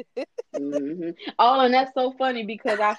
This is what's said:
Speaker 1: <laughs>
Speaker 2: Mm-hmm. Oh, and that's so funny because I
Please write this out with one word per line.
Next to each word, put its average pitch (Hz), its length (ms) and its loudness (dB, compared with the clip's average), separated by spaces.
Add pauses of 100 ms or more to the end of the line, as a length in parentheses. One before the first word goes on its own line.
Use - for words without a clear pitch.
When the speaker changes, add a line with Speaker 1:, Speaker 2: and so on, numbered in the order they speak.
(180)
Speaker 1:
<laughs> 277 80 -6 (300)
Speaker 2:
Mm-hmm. 285 560 -6 (260)
Oh, 247 240 6
and 247 120 6
that's 262 200 2
so 262 200 0
funny 254 300 -4
because 208 360 -4
I 214 200 2